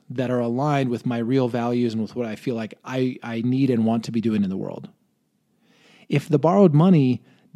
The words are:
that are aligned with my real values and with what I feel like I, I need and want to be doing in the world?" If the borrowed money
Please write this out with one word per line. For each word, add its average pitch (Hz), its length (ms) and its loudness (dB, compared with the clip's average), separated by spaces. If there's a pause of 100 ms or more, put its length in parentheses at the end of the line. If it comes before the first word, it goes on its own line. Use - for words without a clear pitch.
that 123 220 -4
are 123 80 0
aligned 131 500 0
with 120 160 -6
my 120 140 -4
real 127 280 0
values 120 460 -2
and 110 80 -2
with 104 140 -8
what 120 100 -4
I 107 100 -10
feel 123 200 -6
like 110 280 -8
I, 127 380 -4
I 117 200 -6
need 127 280 2
and 113 160 2
want 113 200 0
to - 80 -8
be 113 80 -2
doing 107 240 0
in 92 40 -4
the 95 60 -6
world?" 95 320 -10 (1200)
If - 220 -2
the 147 100 2
borrowed 175 340 6
money 147 500 4 (320)